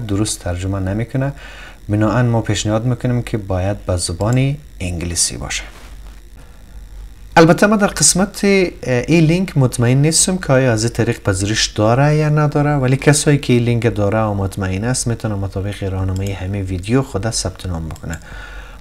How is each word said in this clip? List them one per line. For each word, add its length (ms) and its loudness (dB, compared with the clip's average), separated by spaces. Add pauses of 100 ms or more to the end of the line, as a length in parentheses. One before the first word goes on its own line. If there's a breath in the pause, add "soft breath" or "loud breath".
درست 320 -2
ترجمه 400 -4
نمی‌کنه. 520 -2 (560 loud breath)
بنابراین 380 2
ما 140 2
پیشنهاد 440 -2
می‌کنیم 380 -2
که 160 -6
باید 480 -4
به 100 0
زبان 600 0 (240)
انگلیسی 560 -4
باشه. 260 -8 (1700 soft breath)
البته 300 6
ما 100 4
در 100 2
قسمت، 580 0
اه، 260 4 (360)
این 180 6
لینک 340 2
مطمئن 440 4
نیستم 360 2
که 140 -2
آیا 200 4
از 120 2
این 80 0
طریق 300 0
پذیرش 440 0
داره 500 4
یا 120 2
نداره، 420 2
ولی 260 2
کسایی 420 4
که 140 0
این 100 4
لینک 320 2
داره 240 2
و 160 0
مطمئن 500 -2
است 220 -2
می‌تونه 280 -2
مطابق 580 -4
راهنمایی 400 -2
همین 300 -4
ویدیو 400 -2
خود 280 -6
ثبت 360 -6
نام 220 -6
بکنه. 300 -10 (640 loud breath)